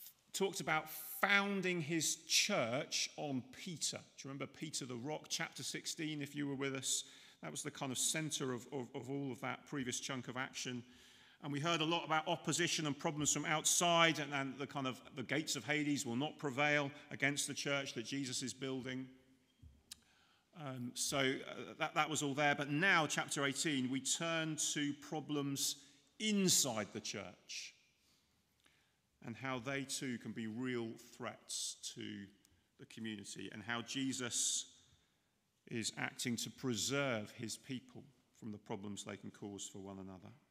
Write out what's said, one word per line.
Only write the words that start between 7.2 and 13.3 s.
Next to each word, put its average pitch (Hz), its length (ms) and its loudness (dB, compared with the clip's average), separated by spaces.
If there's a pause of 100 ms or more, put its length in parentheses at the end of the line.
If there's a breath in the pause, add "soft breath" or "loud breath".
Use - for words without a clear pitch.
That 160 80 -6
was 147 140 -6
the 147 80 -4
kind 139 200 -4
of 120 60 -2
centre 147 560 0
of, 117 180 -6
of, 131 220 -4
of 123 160 -6
all 139 220 -2
of 117 100 -8
that 123 240 -4
previous 127 340 -4
chunk 131 280 -4
of 120 100 -6
action. 127 460 -4 (600 loud breath)
And 147 80 -4
we 143 80 0
heard 165 220 4
a 156 40 4
lot 165 200 2
about 156 220 2
opposition 165 600 2
and 143 100 0
problems 147 360 2